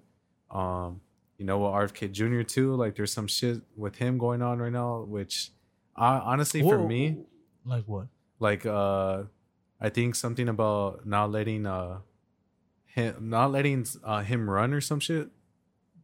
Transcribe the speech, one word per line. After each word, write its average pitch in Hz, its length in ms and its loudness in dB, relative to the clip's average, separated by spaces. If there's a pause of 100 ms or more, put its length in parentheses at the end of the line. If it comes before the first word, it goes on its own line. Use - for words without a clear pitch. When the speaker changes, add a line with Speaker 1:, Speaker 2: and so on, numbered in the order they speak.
(520)
Speaker 1:
Um, 90 500 -4 (360)
you 98 100 -8
know, 98 100 0
with 101 140 0
R 101 140 2
F 101 100 -4
K 104 120 -4
Junior 113 360 0
too, 131 320 2
like, 113 200 0
there's 104 160 -2
some 107 140 -4
shit 120 360 -2 (140)
with 104 200 -6
him 123 240 0
going 120 240 0
on 123 160 0
right 117 120 -4
now, 120 300 -4
which, 104 480 -6 (460)
I, 127 240 4
honestly, 139 420 0
for 196 160 6
Speaker 2:
Whoa, 175 100 2
Speaker 1:
me, 139 300 0 (480)
Speaker 2:
like 120 220 -2
what? 104 220 -6 (300)
Speaker 1:
like, 104 240 2
uh, 98 600 0 (560)
I 110 100 0
think 120 240 0
something 120 340 -2
about 104 600 0
not 104 240 2
letting, 107 340 -2
uh, 92 360 -6 (840)
him, 117 300 -2 (160)
not 123 200 4
letting, 139 360 2 (160)
uh, 107 180 -2
him 110 260 0
run 101 240 4
or 143 100 0
some 147 180 -2
shit. 156 300 -2 (760)